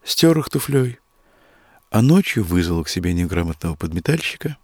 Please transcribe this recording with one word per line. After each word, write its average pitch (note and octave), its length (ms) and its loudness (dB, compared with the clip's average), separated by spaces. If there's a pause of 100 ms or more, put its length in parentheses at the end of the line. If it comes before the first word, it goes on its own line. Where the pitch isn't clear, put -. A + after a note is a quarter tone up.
стер D#3+ 340 2
их D3 120 -4
туфлей, C3 500 -2 (880)
а A2 140 2
ночью D3 400 4
вызвал E2+ 400 0
к - 60 -8
себе F2 240 -2
неграмотного E2+ 640 -2
подметальщика C#3+ 880 -4